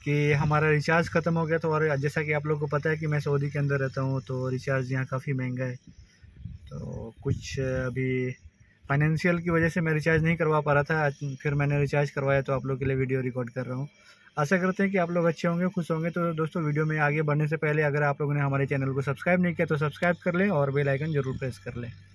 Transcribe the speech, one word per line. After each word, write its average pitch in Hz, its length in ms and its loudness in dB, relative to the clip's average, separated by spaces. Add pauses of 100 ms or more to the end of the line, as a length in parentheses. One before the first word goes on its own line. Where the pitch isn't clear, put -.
कि 147 280 2
हमारा 151 380 4
रिचार्ज 160 380 4
ख़त्म 165 300 2
हो 165 80 0
गया 160 120 0
था 165 100 0
और 156 280 2
जैसा 147 260 -2
कि 151 100 -2
आप 147 140 0
लोगों 151 140 0
को 151 60 0
पता 147 240 0
है 160 60 0
कि 156 100 -4
मैं 151 140 0
सऊदी 143 300 0
के 143 80 -4
अंदर 143 180 0
रहता 135 240 -2
हूँ, 135 220 -2
तो 127 260 -6
रिचार्ज 131 440 -2
यहाँ 131 120 -2
काफ़ी 131 280 -4
महंगा 127 320 -4
है। 127 100 -6 (720)
तो - 760 -12
कुछ - 380 -6
अभी 127 760 -4 (540)
फाइनेंशियल 156 500 2
की 170 120 -2
वजह 165 180 4
से 170 120 0
मैं 160 120 0
रिचार्ज 156 320 2
नहीं 165 120 4
करवा 156 240 2
पा 147 120 0
रहा 143 100 6
था। 156 240 0
आज 143 80 0 (280)
फिर 147 120 0
मैंने 143 260 2
रिचार्ज 143 300 2
करवाया, 139 320 2
तो 139 100 -2
आप 131 140 -2
लोगों 135 120 -2
के 131 60 -4
लिए 135 120 0
वीडियो 131 240 0
रिकॉर्ड 123 300 -4
कर 123 160 -6
रहा 127 100 -6
हूँ। 139 120 -6 (500)
आशा 151 200 2
करते 185 240 0
हैं 196 100 2
कि 196 60 2
आप 170 120 0
लोग 175 140 2
अच्छे 170 240 2
होंगे, 170 180 0
खुश 180 240 -4
होंगे। 165 200 0
तो 170 240 -2
दोस्तों, 160 280 -4
वीडियो 151 240 0
में 156 120 -2
आगे 151 240 2
बढ़ने 151 260 2
से 156 80 0
पहले 151 260 0
अगर 147 200 2
आप 147 180 0
लोगों 147 140 0
ने 143 60 0
हमारे 139 260 2
चैनल 135 260 -2
को 135 100 -2
सब्सक्राइब 160 380 0
नहीं 175 140 2
किया 165 120 0
तो 156 100 0
सब्सक्राइब 156 480 0
कर 165 100 0
लें 185 140 2
और 143 220 2
बेल 139 180 0
आइकन 139 240 -2
ज़रूर 131 260 -2
प्रेस 127 200 -6
कर - 160 -12
लें। 120 160 -10 (240)